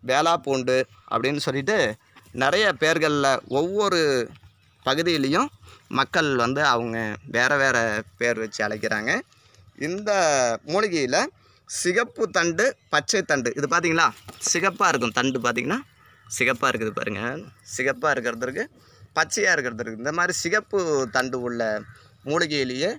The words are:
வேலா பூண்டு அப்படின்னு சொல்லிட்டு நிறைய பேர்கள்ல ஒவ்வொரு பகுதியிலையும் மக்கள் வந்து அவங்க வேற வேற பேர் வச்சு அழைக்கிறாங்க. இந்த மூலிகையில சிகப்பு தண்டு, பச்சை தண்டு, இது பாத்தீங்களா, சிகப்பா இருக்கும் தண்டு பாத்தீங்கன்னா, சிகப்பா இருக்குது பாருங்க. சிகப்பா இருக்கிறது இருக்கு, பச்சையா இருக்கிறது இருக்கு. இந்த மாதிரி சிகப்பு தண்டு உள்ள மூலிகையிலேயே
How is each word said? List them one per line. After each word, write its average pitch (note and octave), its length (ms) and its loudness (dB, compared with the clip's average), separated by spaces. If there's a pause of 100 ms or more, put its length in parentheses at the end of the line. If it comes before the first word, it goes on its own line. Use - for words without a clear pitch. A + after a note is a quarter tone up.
வேலா D#3 300 4
பூண்டு C3 500 0 (240)
அப்படின்னு C3 260 0
சொல்லிட்டு C#3 600 0 (360)
நிறைய E3 480 4
பேர்கள்ல D3+ 580 4 (100)
ஒவ்வொரு D#3+ 840 2 (540)
பகுதியிலையும் D#3+ 640 0 (420)
மக்கள் C#3 480 0
வந்து C3 280 2
அவங்க A2+ 520 0 (100)
வேற B2 300 2
வேற A#2 460 2 (140)
பேர் A#2+ 220 0
வச்சு A2 300 -4
அழைக்கிறாங்க. A2 520 -2 (580)
இந்த F#3+ 320 -4 (560)
மூலிகையில E3+ 600 0 (400)
சிகப்பு G#3+ 640 -2
தண்டு, E3+ 460 0 (120)
பச்சை F3+ 340 0
தண்டு, C3+ 340 0
இது C#3 100 0
பாத்தீங்களா, E3+ 440 2 (420)
சிகப்பா F#3 360 2
இருக்கும் B2 220 2
தண்டு B2+ 300 0
பாத்தீங்கன்னா, B2 400 -2 (580)
சிகப்பா C3 300 0
இருக்குது A2 220 -2
பாருங்க. A2 480 -6 (380)
சிகப்பா C3+ 340 -2
இருக்கிறது A#2 300 -2
இருக்கு, D3+ 300 -6 (440)
பச்சையா F#3+ 380 0
இருக்கிறது B2 300 -2
இருக்கு. A2+ 140 -8
இந்த C3 160 -6
மாதிரி F3 200 0
சிகப்பு E3+ 800 -2
தண்டு B2+ 280 -2
உள்ள A#2 420 -2 (420)
மூலிகையிலேயே D3 760 -2